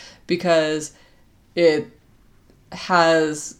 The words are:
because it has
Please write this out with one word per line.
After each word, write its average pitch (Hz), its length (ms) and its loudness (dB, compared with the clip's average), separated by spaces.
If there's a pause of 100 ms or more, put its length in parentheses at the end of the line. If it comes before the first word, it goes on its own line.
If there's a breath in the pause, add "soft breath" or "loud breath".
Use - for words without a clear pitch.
(280 loud breath)
because 160 640 -2 (640 soft breath)
it 165 340 2 (840)
has 165 880 0